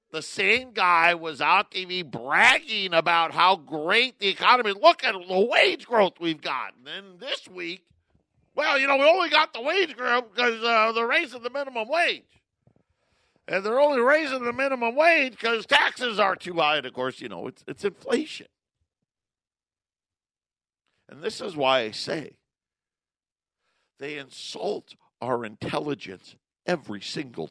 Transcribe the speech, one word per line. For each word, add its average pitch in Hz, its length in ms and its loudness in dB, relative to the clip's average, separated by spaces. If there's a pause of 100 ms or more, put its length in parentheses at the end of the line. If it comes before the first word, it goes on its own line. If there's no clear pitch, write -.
(120)
the 160 100 -10
same 226 500 -2
guy 175 420 4
was 160 280 -6
on 175 300 4
T 190 120 -8
V 180 200 -6
bragging 190 920 0
about 165 400 2
how 180 240 4
great 175 640 -2
the 202 100 0
economy, 214 420 2
look 277 320 4
at 247 80 0
the 185 400 0
wage 339 360 2
growth 214 340 2
we've 160 180 -4
got. 123 380 -6
And 127 100 -20
then 180 160 -12 (160)
this - 300 -10
week, 180 340 -12 (720)
"Well, 285 240 0
you 269 80 0
know, 277 80 4
we 269 80 4
only 339 260 6
got 302 220 4
the 233 100 -10
wage 311 360 -2
growth 240 360 -2
'cause, 226 300 0
uh, 226 300 2
they're 233 120 0
raising 254 380 -2
the 247 60 -6
minimum 254 400 -6
wage. 302 340 0 (1200)
And 196 200 -4
they're 233 160 2
only 294 180 4
raising 262 460 2
the 240 80 -4
minimum 247 420 -2
wage 294 420 4
'cause 226 280 -2
taxes 254 520 0
are 196 200 2
too - 160 -12
high." 156 240 2
And, 127 80 -4
of 120 80 -10
course, 127 260 -6
you 123 80 -12
know, 101 200 -10
it's, - 200 -14
it's - 160 -14
inflation. - 640 -4 (2500)
And - 120 -20
this - 200 -8
is 165 160 -10
why 131 240 2
I 110 100 -6
say - 460 -10 (1600)
they 143 180 -10
insult - 800 -10 (260)
our 120 240 -2
intelligence 139 920 -8 (300)
every 135 360 -4
single 120 500 -10